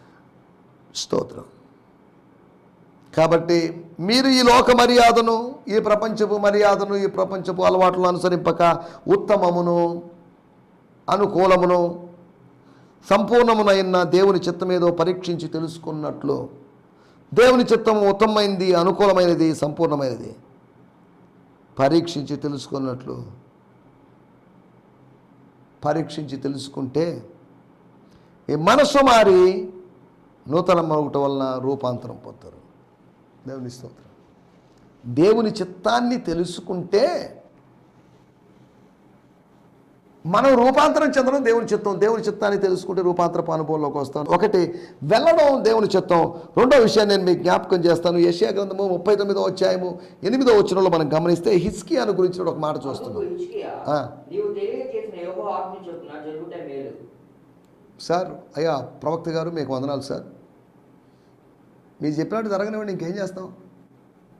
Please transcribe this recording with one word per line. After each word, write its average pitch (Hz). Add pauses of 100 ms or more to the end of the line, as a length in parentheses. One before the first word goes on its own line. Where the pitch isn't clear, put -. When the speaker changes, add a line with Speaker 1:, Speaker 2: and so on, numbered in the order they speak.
(960)
Speaker 1:
స్తోత్రం. - (1700)
కాబట్టి 165 (140)
మీరు 240
ఈ 254
లోక 247
మర్యాదను, 240 (140)
ఈ 214
ప్రపంచపు 214
మర్యాదను, 202
ఈ 196
ప్రపంచపు 185
అలవాట్లను 180
అనుసరింపక 170 (240)
ఉత్తమమును, 175 (1080)
అనుకూలమును, 180 (1000)
సంపూర్ణమునైన 202
దేవుని 185
చిత్తం 175
ఏదో 175
పరీక్షించి 175
తెలుసుకున్నట్లు, 151 (840)
దేవుని 247
చిత్తం 220
ఉత్తమమైనది, 196
అనుకూలమైనది, 175
సంపూర్ణమైనది 147 (1400)
పరీక్షించి 143
తెలుసుకున్నట్లు. 135 (2500)
పరీక్షించి 151
తెలుసుకుంటే 139 (1200)
మీ 147
మనస్సు 247
మారి 202 (760)
నూతన 175
మరొకటి 151
వలన 135
రూపాంతరం 127
పొందుతారు. - (840)
దేవుని 127
స్తోత్రం. -
దేవుని 214
చిత్తాన్ని 240
తెలుసుకుంటే 180 (3000)
మనం 240
రూపాంతరం 302
చెందడం 262
దేవుని 226
చిత్తం. 202
దేవుని 220
చిత్తాన్ని 202
తెలుసుకుంటే 185
రూపాంతరపు 170
అనుభవంలోకి 151
వస్తాం. 147
ఒకటి, 180 (220)
వెళ్ళడం 277
దేవుని 220
చిత్తం. 175 (240)
రెండో 262
విషయాన్ని 208
నేను 185
మీకు 175
జ్ఞాపకం 180
చేస్తాను. 170
యెషయా 175
గ్రంథము 196
ముప్పై 180
తొమ్మిదో 196
అధ్యాయము 185 (220)
ఎనిమిదో 247
వచనంలో 190
మనం 156
గమనిస్తే 170
హిజ్కియాను 214
గురించిన 180
ఒక 156
మాట 151
చూస్తున్నాం. -
Speaker 2:
అందుకు 359
హిజ్కియా, -
Speaker 1:
ఆ. 139 (140)
Speaker 2:
"నీవు 202
తెలియజేసిన 208
యెహోవా 185
ఆజ్ఞ 180
చొప్పున 151
జరుగుట 165
మేలు." 139 (1120)
Speaker 1:
సార్, 175 (280)
అయ్యా 151
ప్రవక్త 160
గారు, 160
మీకు 139
వందనాలు 139
సార్. - (1800)
మీరు 147
చెప్పినట్టు 202
జరగనివ్వండి, 208
ఇంకేం 170
చేస్తాం? 185 (840)